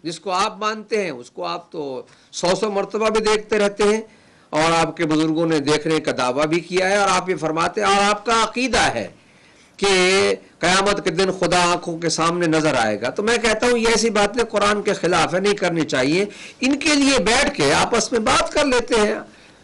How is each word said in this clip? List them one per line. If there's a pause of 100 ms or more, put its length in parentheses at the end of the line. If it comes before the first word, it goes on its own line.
जिसको
आप
मानते
हैं
उसको
आप
तो (260)
सौ
सौ
मरतबा
भी
देखते
रहते
हैं (340)
और
आपके
बुजुर्गों
ने
देखने
का
दावा
भी
किया
है
और
आप
ये
फरमाते
हैं
और
आपका
अकीदा
है (680)
कि (760)
क़यामत
के
दिन
खुदा
आंखों
के
सामने
नजर
आएगा।
तो
मैं
कहता
हूँ
ये
ऐसी
बातें
कुरान
के
खिलाफ
है,
नहीं
करनी
चाहिए। (340)
इनके
लिए
बैठ
के
आपस
में
बात
कर
लेते
हैं, (260)